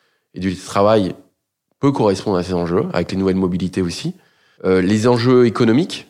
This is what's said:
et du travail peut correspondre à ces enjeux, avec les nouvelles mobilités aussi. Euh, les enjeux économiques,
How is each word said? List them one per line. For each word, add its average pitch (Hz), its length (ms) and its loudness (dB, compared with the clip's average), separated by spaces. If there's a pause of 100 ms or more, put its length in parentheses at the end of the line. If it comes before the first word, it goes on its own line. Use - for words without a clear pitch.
(340)
et - 60 -16
du 92 160 -4
travail 101 580 0 (680)
peut 139 100 2
correspondre 107 460 0
à 90 60 -2
ces 92 100 -8
enjeux, 87 400 -2
avec 87 180 -4
les 95 60 -4
nouvelles 95 180 0
mobilités 92 460 -2
aussi. 92 340 -6 (480)
Euh, 92 180 2
les 107 280 2
enjeux 123 360 4
économiques, 120 640 0